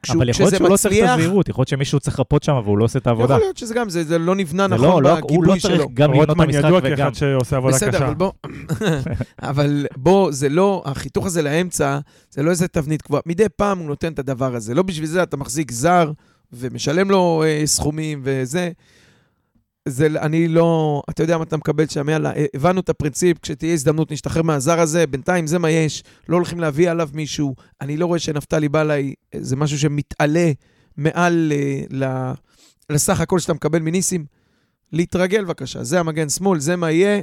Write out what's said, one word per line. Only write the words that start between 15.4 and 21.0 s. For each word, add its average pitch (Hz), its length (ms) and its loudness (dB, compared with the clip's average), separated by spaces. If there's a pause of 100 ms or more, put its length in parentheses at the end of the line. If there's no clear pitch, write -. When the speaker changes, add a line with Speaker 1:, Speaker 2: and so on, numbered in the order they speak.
Speaker 1:
זר, 156 400 2 (400)
ומשלם 127 580 -2
לו, 175 360 4
אה, 151 200 0
סכומים 156 580 -4
וזה. 135 460 -4 (1200)
זה, 139 180 0
אני 156 420 0
לא, 160 640 2